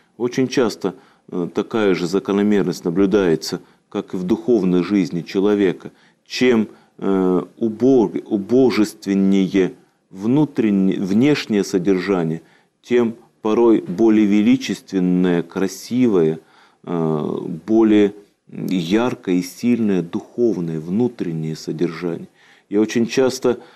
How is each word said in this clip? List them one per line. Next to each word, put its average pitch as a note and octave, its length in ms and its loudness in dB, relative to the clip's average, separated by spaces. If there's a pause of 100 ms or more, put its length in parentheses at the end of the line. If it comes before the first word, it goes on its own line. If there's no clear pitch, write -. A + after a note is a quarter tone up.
(180)
Очень B2 300 -2
часто, G#2+ 480 -2 (340)
э, F2 240 -6
такая G#2 400 0
же E2+ 140 -2
закономерность G2 800 0
наблюдается, F#2 720 0 (300)
как - 240 -8
и G2 40 -8
в F#2 60 -6
духовной F#2+ 600 0
жизни F2 380 -2
человека. G2 720 -2 (340)
Чем, A#2 420 2 (300)
э, F#2+ 460 0 (140)
убог-, A2+ 680 0
убожественнее G2 1500 0 (360)
внутренне-, G#2+ 920 0
внешнее G#2+ 640 0
содержание, F2+ 800 -2 (400)
тем A#2+ 320 0 (300)
порой A2 380 4
более G#2+ 440 2
величественное, F#2+ 1160 0
красивое, F#2+ 960 0 (440)
э, D#2 540 -4 (300)
более G#2+ 460 4 (360)
яркое F#2 840 -2
и F2+ 60 0
сильное A2 600 -2
духовное F2 800 -4
внутреннее E2+ 760 -4
содержание. E2 720 -6 (420)
И G2+ 80 -2
очень A2 300 0
часто, B2+ 520 0 (160)